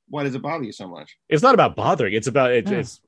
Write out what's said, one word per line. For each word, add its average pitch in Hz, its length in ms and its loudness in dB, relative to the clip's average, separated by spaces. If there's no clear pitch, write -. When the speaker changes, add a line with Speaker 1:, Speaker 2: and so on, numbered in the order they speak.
Speaker 1:
Why 147 160 -6
does 127 100 -4
it - 80 -10
bother 147 200 -6
you 107 80 -10
so 98 160 -16
much? - 300 -20
Speaker 2:
It's 151 140 2
not 262 140 6
about 135 200 4
bothering. 117 380 0
It's 110 140 -2
about, 127 240 2
it, 120 180 0
Speaker 3:
Yeah. - 80 -2
Speaker 2:
it's, - 300 -8